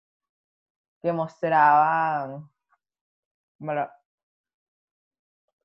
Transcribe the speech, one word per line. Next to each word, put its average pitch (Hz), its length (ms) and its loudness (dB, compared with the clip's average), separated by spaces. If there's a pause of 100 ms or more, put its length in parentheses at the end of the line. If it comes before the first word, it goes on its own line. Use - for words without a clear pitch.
(1000)
que 170 120 -2
mostraban, 156 1400 0 (1080)
bueno, 147 300 -6 (1800)